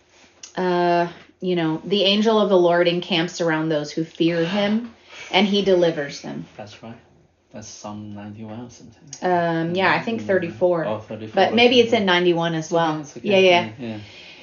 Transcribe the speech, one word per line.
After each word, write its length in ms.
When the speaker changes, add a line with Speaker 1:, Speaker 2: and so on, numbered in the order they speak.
Speaker 1:
Uh, 520
you 140
know, 280
"The 200
angel 360
of 100
the 80
Lord 300
encamps 540
around 280
those 220
who 120
fear 420
him, 480
and 160
he 160
delivers 580
them." 240
Speaker 2:
That's 260
right. 140
That's 160
Psalm 460
ninety-one 520
or 40
something. 340
Speaker 1:
Um, 540
yeah, 180
I 60
think 200
Speaker 2:
Mm-hmm. 80
Speaker 1:
thirty-four. 580
Speaker 2:
Oh, 140
thirty-four, 360
Speaker 1:
But 200
maybe 240
it's 140
in 100
Speaker 2:
okay. 20
Speaker 1:
ninety-one 500
as 100
Speaker 2:
It's 80
okay, 100
Speaker 1:
well. 180
Speaker 2:
it's 160
okay. 120
Speaker 1:
Yeah, 80
yeah. 320
Speaker 2:
Yeah, 80
yeah. 120